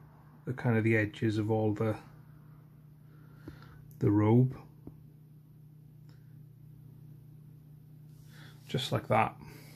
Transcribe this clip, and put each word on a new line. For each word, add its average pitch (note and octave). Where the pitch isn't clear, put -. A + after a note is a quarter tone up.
the B2+
kind A#2+
of G#2+
the A2+
edges G#2+
of G#2+
all A2
the, A2
the G#2
robe. A2+
Just -
like A#2
that. A2+